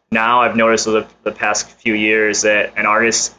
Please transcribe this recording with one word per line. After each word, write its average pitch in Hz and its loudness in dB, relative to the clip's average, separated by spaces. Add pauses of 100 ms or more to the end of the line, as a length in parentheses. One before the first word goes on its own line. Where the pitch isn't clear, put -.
(100)
Now 117 2
I've 113 0
noticed 113 2
over 110 0
the, 104 -12 (180)
the 104 -4
past 104 -4
few - -4
years 107 0
that 107 0
an 107 -4
artist, 110 0